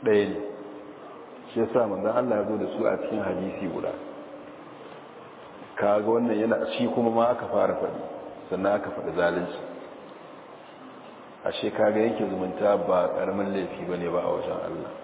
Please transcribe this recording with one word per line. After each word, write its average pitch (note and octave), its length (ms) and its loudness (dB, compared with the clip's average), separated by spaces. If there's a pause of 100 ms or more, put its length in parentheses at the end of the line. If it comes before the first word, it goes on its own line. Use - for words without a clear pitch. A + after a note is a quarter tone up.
ɗaya G#2 240 6
ne. F#2+ 80 -2 (1160)
Shi A#2 80 0
yasa A2+ 260 4
manzon G2+ 300 0
Allah A#2+ 200 2
ya G#2 100 2
zo G#2+ 100 0
da G2 100 0 (100)
su A2+ 100 -2
a - 120 4
cikin G#2+ 260 -2
hadisi F#2 480 -2
guda. - 200 -2 (1800)
Kaga G#2 300 4
wannan A#2 320 4
yana, A2 280 4 (100)
shi A#2+ 180 2
kuma A#2 160 6
ma A#2 200 6
aka - 180 0
fara F#2+ 320 4
faɗi, - 220 -2 (480)
sannan F#2+ 240 2
aka G#2 160 0
faɗi - 260 -4
zalunci. F2 420 2 (1800)
Ashe - 300 -2
kaga G#2+ 280 4
yanke A2+ 280 2
zumunta F#2+ 480 2 (100)
ba F#2 300 4
ƙaramin G2 380 0
laifi F2 340 -4
bane F2 240 -2
ba F2 80 2
a F2 80 -2
wajen E2+ 320 -2
Allah. E2+ 320 -6 (120)